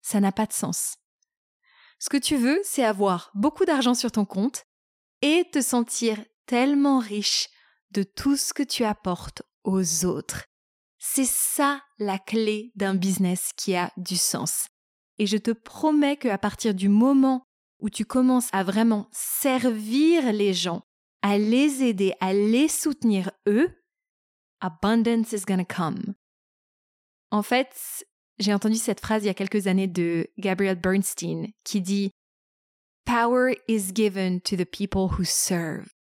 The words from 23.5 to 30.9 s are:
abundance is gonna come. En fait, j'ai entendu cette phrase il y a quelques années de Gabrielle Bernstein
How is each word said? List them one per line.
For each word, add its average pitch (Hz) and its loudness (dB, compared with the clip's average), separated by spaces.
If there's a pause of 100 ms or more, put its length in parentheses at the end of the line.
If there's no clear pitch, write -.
abundance 220 0
is 202 -4
gonna 185 0
come. - -6 (1160)
En 208 0
fait, - -2 (340)
j'ai 202 2
entendu 214 2
cette 220 -4
phrase 214 0
il 208 0
y - 2
a 185 -2
quelques 196 -2
années 190 2
de 170 -2 (100)
Gabrielle 190 0
Bernstein 175 -2 (140)